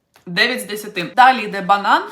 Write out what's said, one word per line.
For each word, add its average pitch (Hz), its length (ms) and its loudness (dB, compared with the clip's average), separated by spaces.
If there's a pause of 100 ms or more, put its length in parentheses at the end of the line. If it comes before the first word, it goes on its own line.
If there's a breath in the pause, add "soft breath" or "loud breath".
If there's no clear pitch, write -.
(260)
Дев'ять 214 360 -2
з 202 40 -12
десяти. 202 500 -10
Далі 214 280 6
йде 196 180 -6
банан. 202 500 0